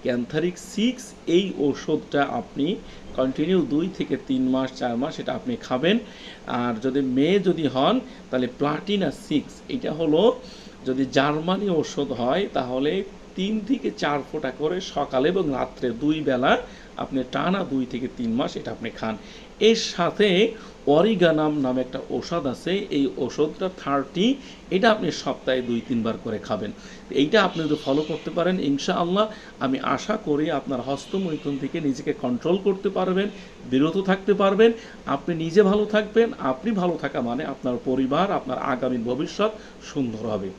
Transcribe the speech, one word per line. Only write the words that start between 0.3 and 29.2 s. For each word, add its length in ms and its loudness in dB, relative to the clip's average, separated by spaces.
সিক্স 560 -2
এই 300 4
ওষুধটা 680 0
আপনি 520 -2
কন্টিনিউ 460 2
দুই 360 0
থেকে 200 -2
তিন 220 2
মাস, 240 2
চার 240 -2
মাস 220 -4
এটা 140 -4
আপনি 220 -4
খাবেন। 440 2
আর 340 0
যদি 200 0
মেয়ে 380 4
যদি 280 2
হন, 320 4
তাহলে 160 2
প্লাটিনা 540 0
সিক্স, 420 -2
এটা 240 -4
হলো 460 4
যদি 260 0
জার্মানি 580 2
ওষুধ 420 0
হয়, 420 0
তাহলে 500 0
তিন 240 0
থেকে 380 0
চার 220 0
ফোঁটা 200 -4
করে 300 -2
সকালে 480 0
এবং 220 0
রাত্রে 380 -2
দুই 320 0
বেলা 360 2
আপনি 340 -4
টানা 320 0
দুই 220 -2
থেকে 220 -6
তিন 160 -2
মাস 220 0
এটা 160 -8
আপনি 180 -8
খান। 280 -6
এর 160 8
সাথে 760 2
অরিগানাম 720 4
নামে 220 0
একটা 180 -4
ঔষধ 360 -2
আছে, 440 -2
এই 280 2
ওষুধটা 600 -2
থার্টি, 580 0
এটা 200 4
আপনি 200 0
সপ্তাহে 500 -2
দুই 260 0
তিনবার 260 0
করে 140 -4
খাবেন। 340 -4
এইটা 340 4
আপনি 200 -2
যদি 120 2
ফলো 160 2
করতে 280 -4
পারেন, 300 0
ইনশাআল্লাহ 680 0